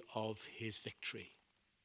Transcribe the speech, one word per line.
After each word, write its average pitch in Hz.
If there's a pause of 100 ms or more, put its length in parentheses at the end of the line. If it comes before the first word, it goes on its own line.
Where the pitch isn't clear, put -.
(160)
of 110
his 113
victory, - (500)